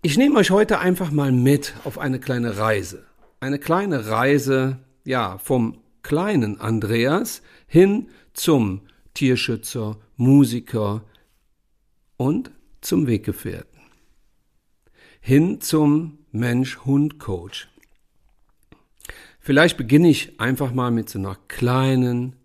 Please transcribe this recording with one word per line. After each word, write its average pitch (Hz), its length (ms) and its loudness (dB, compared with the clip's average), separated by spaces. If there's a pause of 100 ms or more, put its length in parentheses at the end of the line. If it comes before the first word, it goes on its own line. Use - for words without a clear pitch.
Ich 147 160 0
nehme 277 200 4
euch 180 140 4
heute 214 280 2
einfach 180 320 -2
mal 143 200 0
mit 135 440 2 (100)
auf 143 140 -10
eine 131 220 -6
kleine 120 360 -6
Reise. 101 480 -4 (340)
Eine 139 200 -6
kleine 160 500 -2
Reise, 131 720 0 (260)
ja, 113 320 -4
vom 117 460 -2 (200)
kleinen 147 580 -2
Andreas 117 800 -2 (240)
hin 196 440 4 (220)
zum 107 500 0 (320)
Tierschützer, 113 840 -4 (160)
Musiker 117 880 2 (1120)
und 156 360 -2 (280)
zum 156 280 0
Weggefährten. - 720 -6 (1400)
Hin 151 400 2
zum 151 580 0 (120)
Mensch-Hund-Coach. 123 1400 -4 (1700)
Vielleicht 151 360 2
beginne 143 320 4
ich - 300 0
einfach 127 340 -2
mal 123 200 -2
mit 113 180 -2
so - 80 -10
einer 95 180 -6 (120)
kleinen 127 960 0